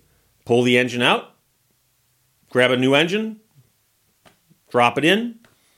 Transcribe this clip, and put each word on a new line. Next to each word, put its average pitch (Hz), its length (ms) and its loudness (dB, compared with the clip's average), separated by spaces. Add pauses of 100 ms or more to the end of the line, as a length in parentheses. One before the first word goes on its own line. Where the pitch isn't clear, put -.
(460)
pull 120 160 2
the 123 160 2
engine 123 240 -2
out, 180 300 -2 (1200)
grab 127 200 2
a 127 60 0
new 131 160 2
engine, 202 460 -2 (1300)
drop 120 280 0
it 135 60 -2
in. 214 360 -2 (380)